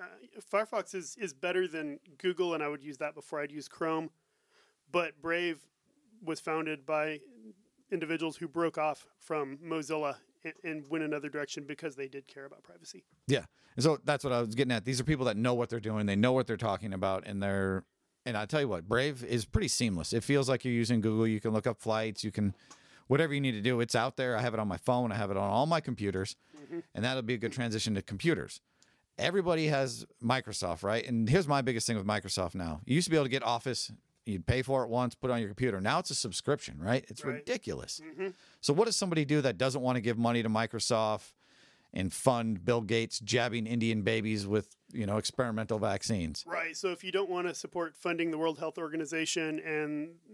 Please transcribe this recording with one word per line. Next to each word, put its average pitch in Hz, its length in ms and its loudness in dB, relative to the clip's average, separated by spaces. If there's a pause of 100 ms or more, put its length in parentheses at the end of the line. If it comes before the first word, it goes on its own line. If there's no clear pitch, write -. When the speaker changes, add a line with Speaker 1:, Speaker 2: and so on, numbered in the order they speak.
Speaker 1:
Uh, 180 380 -18
Firefox 208 560 -2
is, 175 240 -8
is 185 140 -6
better 180 340 0
than 165 320 -6 (180)
Google, 180 360 0
and 156 100 -2
I - 40 -2
would 139 160 -6
use 143 140 -12
that 151 180 -4
before 147 260 -6
I'd 147 100 -6
use 147 160 -12
Chrome. 160 420 -2 (840)
But 160 300 -2
Brave 165 440 -2 (580)
was 160 160 -4
founded 156 460 -2
by 151 340 0 (720)
individuals 160 460 -2
who 170 100 -8
broke 160 300 0
off 151 300 -2 (120)
from 139 440 -4
Mozilla 156 520 -2 (280)
and, 160 100 -8 (100)
and 156 260 -6
went 160 140 0
another 147 260 -2
direction 143 360 -6
because 147 300 -8
they 135 120 -6
did 139 200 -12
care 139 180 -16
about - 180 -20
privacy. 175 400 -20 (240)
Speaker 2:
Yeah. 127 180 2 (300)
And 123 80 0
so 151 220 4
that's 143 180 0
what 135 80 0
I 120 100 4
was 113 140 -2
getting 127 160 4
at. 113 140 0
These 131 160 -2
are - 20 -2
people 139 220 2
that 110 120 2
know 123 160 4
what 120 160 0
they're 117 120 -4
doing. 107 240 0
They 101 100 4
know 113 160 6
what 127 160 2
they're 117 80 0
talking 101 380 -2
about. 95 340 0
And 98 160 -4
they're, 98 400 0 (420)
and 117 120 -2
I 104 80 -2
tell 151 160 0
you 139 80 2
what, 87 180 -4
Brave 127 380 0
is 117 180 0
pretty 214 240 0
seamless. 98 460 0
It 113 100 0
feels 139 240 2
like 131 160 2
you're 127 100 0
using 117 280 4
Google. 110 260 4
You 107 140 0
can 110 100 0
look 107 160 2
up 110 140 0
flights. 110 420 0
You 107 80 -2
can, 101 240 2 (520)
whatever 143 260 4
you 143 80 0
need 135 100 2
to 107 100 -4
do, 120 200 2
it's 120 140 0
out 110 200 2
there. 127 220 0
I 110 40 0
have 120 120 0
it 113 60 0
on 107 80 0
my 90 100 -2
phone. 123 340 2
I 98 40 -2
have 104 160 -2
it 101 60 0
on 98 120 2
all 113 160 4
my 160 160 0
computers. 98 540 -2 (280)
Speaker 1:
Mm-hmm. 170 160 -10 (140)
Speaker 2:
And 101 100 -2
that'll 131 200 0
be 117 100 -2
a 120 40 -2
good 107 140 -4
transition 110 440 -2
to 98 60 0
computers. 101 600 -2 (560)
Everybody 170 500 2
has 131 380 0 (180)
Microsoft, 110 600 0
right? 110 220 2
And 113 240 0
here's 165 180 4
my 143 140 2
biggest 117 260 0
thing 117 100 0
with 98 100 -2
Microsoft 98 480 -2
now. 82 300 -4
You 127 100 2
used 175 120 4
to - 40 -2
be 160 60 6
able 143 80 4
to 127 40 -2
get 127 140 0
Office. 117 480 -2 (340)
You'd 95 220 -2
pay 123 160 2
for 131 200 2
it 113 60 -4
once, 123 260 0
put 131 140 -2
it 123 40 2
on 117 60 0
your 107 100 -2
computer. 104 300 0
Now 117 200 2
it's 185 100 -4
a 147 60 -4
subscription, 107 640 -2
right? 113 280 0
It's - 140 -14
Speaker 1:
Right. 131 120 -4
Speaker 2:
ridiculous. 147 680 -6
Speaker 1:
Mm-hmm. 190 260 -6 (320)
Speaker 2:
So 147 120 2
what 190 120 6
does 226 100 0
somebody 170 280 2
do 147 180 4
that 123 160 2
doesn't 131 240 0
wanna 127 200 2
give 110 160 2
money 117 240 4
to 110 80 0
Microsoft 110 840 0 (600)
and 92 180 0
fund 113 540 2
Bill 120 160 4
Gates 113 380 0
jabbing 117 480 0
Indian 113 340 2
babies 107 460 2
with, 104 280 0 (160)
you 113 140 -4
know, 101 120 0
experimental 110 640 -2
vaccines? 98 680 -2
Speaker 1:
Right. 165 280 -4
So 190 160 -2
if 170 120 -8
you 185 80 -4
don't 190 180 0
wanna 180 240 -2
support 165 420 -4
funding 170 360 0
the 156 80 -2
World 160 180 2
Health 156 220 -6
Organization 160 800 -2
and 151 560 -2 (180)